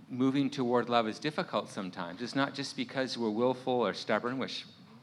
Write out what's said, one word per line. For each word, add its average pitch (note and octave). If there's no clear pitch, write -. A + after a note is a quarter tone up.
moving C3+
toward A#2+
love A#2
is G#2+
difficult -
sometimes F2+
is A#2+
not C#3
just C3+
because C3
we're A#2
willful B2+
or A2
stubborn, A#2
which G2